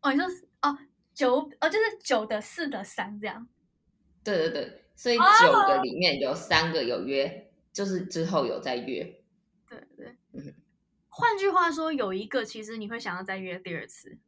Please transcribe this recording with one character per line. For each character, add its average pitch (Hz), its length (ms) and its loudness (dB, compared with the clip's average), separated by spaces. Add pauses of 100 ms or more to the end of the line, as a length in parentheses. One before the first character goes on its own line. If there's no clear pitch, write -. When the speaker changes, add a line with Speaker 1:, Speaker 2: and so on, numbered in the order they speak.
Speaker 1:
哦， 277 100 0
你 277 80 2
说 370 120 2
是， - 180 -14 (140)
哦， 285 160 0 (340)
九， 269 380 0 (100)
哦， 311 80 2
就 427 100 0
是 440 240 0
九 220 220 0
的 226 160 -4
四 - 280 -6
的 196 140 -8
三 202 380 -8
这 214 60 -8
样。 214 200 -10 (800)
Speaker 2:
对， 170 240 0
对， - 20 0
对， - 340 -8 (120)
所 240 160 -2
以 240 60 2
Speaker 1:
哦。 349 60 6 (160)
Speaker 2:
九 - 120 10
个 392 300 6
里 - 120 -4
面 160 240 2
有 135 160 0
三 165 380 2
个 156 100 0
有 117 220 -2
约， - 480 -2 (180)
就 202 140 -4
是 185 220 -2
之 165 180 -2
后 165 220 0
有 - 120 -4
再 127 180 -4
约。 117 460 -8 (460)
Speaker 1:
对， - 180 -20 (100)
对。 240 200 -20 (160)
Speaker 2:
嗯。 143 220 -16 (540)
Speaker 1:
换 466 280 0
句 392 140 2
话 349 200 4
说， 320 220 -4
有 214 220 -2
一 202 100 -4
个 226 200 -4
其 214 200 -12
实 226 140 -12
你 208 100 -10
会 226 100 -10
想 196 180 -8
要 185 60 -10
再 190 140 -8
约 185 220 -10
第 185 160 -10
二 131 120 -10
次。 - 420 -20